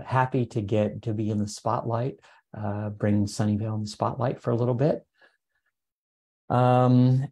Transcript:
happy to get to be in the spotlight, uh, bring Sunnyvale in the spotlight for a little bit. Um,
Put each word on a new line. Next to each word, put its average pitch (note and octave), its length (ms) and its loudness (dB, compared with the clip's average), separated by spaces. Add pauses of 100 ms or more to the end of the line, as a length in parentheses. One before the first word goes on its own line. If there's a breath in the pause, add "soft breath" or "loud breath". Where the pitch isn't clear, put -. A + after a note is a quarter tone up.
happy B2+ 420 0
to A#2 140 -6
get G#2 420 -2
to A2+ 120 -4
be G#2+ 160 -2
in G#2+ 80 -2
the G#2 100 -2
spotlight, A#2 720 -4 (360 soft breath)
uh, G#2 340 -6
bring G#2 360 2
Sunnyvale G#2+ 480 -2
in G#2+ 80 -4
the G#2 60 -6
spotlight A#2+ 520 -4
for B2 100 -4
a A#2+ 60 2
little B2 180 0
bit. C#3 300 0 (1500 soft breath)
Um, B2+ 800 4